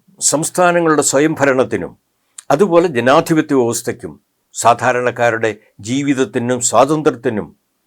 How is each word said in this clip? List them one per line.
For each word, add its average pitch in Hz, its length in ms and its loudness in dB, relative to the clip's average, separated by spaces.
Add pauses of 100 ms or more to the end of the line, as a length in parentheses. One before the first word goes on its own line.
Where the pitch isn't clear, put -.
(200)
സംസ്ഥാനങ്ങളുടെ 165 800 0
സ്വയംഭരണത്തിനും 131 880 0 (580)
അതുപോലെ 170 380 4
ജനാധിപത്യ 151 640 0
വ്യവസ്ഥയ്ക്കും 117 580 -2 (420)
സാധാരണക്കാരുടെ 117 960 0 (300)
ജീവിതത്തിനും 127 800 -2
സ്വാതന്ത്ര്യത്തിനും 123 880 0 (380)